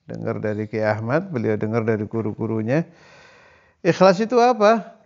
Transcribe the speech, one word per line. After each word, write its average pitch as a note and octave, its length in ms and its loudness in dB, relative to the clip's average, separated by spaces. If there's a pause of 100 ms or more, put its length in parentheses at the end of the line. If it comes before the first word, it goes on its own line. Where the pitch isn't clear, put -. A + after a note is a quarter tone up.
dengar A2 400 -8
dari G#2+ 240 -4
Ki A2 160 -4
Ahmad, A#2 480 -2
beliau A2 240 -2
dengar A2 320 -2
dari A2 160 0
guru-gurunya. A2 800 -4 (1040)
Ikhlas F#3 320 4
itu A3+ 160 0
apa? A3+ 720 2